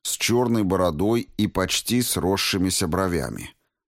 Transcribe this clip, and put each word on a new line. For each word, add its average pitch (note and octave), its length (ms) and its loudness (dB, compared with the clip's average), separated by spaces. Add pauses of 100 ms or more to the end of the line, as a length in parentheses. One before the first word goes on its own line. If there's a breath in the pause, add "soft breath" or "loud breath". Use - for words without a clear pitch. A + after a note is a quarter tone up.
с - 140 -6
чёрной A#2 480 2
бородой F#2 720 2
и G#2+ 100 2
почти F#2+ 560 0
сросшимися F#2 880 0
бровями. E2 680 -2 (320)